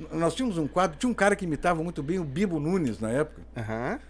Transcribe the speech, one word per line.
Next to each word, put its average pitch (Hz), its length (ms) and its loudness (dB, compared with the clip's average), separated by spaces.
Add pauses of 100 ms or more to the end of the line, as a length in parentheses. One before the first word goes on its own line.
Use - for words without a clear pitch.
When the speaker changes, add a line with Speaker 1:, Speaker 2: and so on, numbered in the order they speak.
(120)
Speaker 1:
nós 165 240 2
tínhamos 240 200 0
um 156 120 0
quadro, 180 280 2
tinha 151 140 2
um - 40 0
cara 202 200 6
que 196 120 -2
imitava 160 360 2
muito 165 180 -4
bem 170 200 -2
o 170 40 -2
Bibo 160 360 0
Nunes 143 400 0
na 110 100 0
época. 147 320 -2 (140)
Speaker 2:
Aham. 120 420 -4 (120)